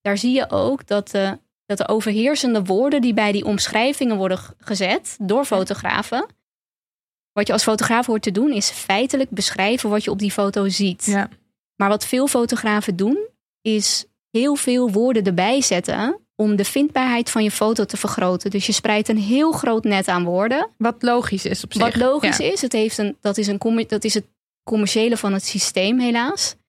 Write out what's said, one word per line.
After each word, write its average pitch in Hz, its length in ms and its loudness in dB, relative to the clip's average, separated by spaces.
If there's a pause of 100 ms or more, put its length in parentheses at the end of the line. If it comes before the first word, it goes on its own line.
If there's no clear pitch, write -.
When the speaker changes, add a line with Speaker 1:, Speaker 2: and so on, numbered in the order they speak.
Speaker 1:
Daar 202 180 0
zie 247 140 2
je 262 180 0
ook 240 360 0
dat, 208 280 -2
eh, 196 160 2 (360)
dat 196 120 -4
de - 100 -2
overheersende 220 720 2
woorden 240 380 2
die 240 140 2
bij 208 180 2
die 202 120 -2
omschrijvingen 233 720 0
worden 185 220 0
g-, - 200 -16
gezet 202 640 -4
door 214 240 0
fotografen. 214 840 -2 (1040)
Wat 208 140 0
je 214 60 0
als 196 100 2
fotograaf 226 440 2
hoort 220 160 -2
te 214 100 -2
doen 254 200 2
is 208 180 -2
feitelijk 262 600 -2
beschrijven 208 600 -2
wat 208 140 0
je 214 60 -4
op 202 80 -2
die 208 120 0
foto 202 380 0
ziet. 190 380 -2
Speaker 2:
Ja. 202 220 0 (480)
Speaker 1:
Maar 196 120 0
wat 214 180 0
veel 262 200 0
fotografen 226 720 0
doen, 214 220 0 (420)
is 214 440 -2 (260)
heel 269 260 2
veel 247 340 2
woorden 220 340 2
erbij 196 360 2
zetten 220 580 0 (180)
om 214 200 2
de 196 80 2
vindbaarheid 254 680 0
van 220 120 2
je 208 80 2
foto 214 340 0
te 196 120 -8
vergroten. 185 540 -2
Dus 196 160 -2
je 220 60 0
spreidt 214 360 0
een 220 100 2
heel 262 340 2
groot 226 320 0
net 196 240 2
aan 180 160 2
woorden. 226 540 0
Speaker 2:
Wat 233 240 -2
logisch 240 440 0
is - 180 -4
op - 80 -14
zich. 214 100 0
Speaker 1:
Wat 233 140 0
logisch 254 400 2
Speaker 2:
Ja. - 160 -2
Speaker 1:
is, 392 100 -2
het 254 100 -2
heeft 220 260 0
een, 208 220 -2
dat 202 180 -2
is 214 80 0
een 202 120 -2
commer-, 226 300 0
dat 214 160 -4
is 220 100 0
het 208 100 -2 (460)
commerciële 220 460 2
van 202 160 -2
het 196 120 -2
systeem 202 540 0
helaas. 247 560 0 (140)